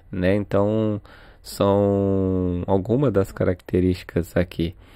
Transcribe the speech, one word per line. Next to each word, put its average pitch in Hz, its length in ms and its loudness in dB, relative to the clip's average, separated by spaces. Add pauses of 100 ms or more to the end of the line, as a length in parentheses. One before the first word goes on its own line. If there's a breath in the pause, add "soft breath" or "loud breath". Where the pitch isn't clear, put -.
(120)
né? 95 240 0
Então, 104 640 0 (420 soft breath)
são 98 1300 0
algumas 110 460 0
das 98 180 0
características 90 1040 -2
aqui, 85 400 -2 (200 soft breath)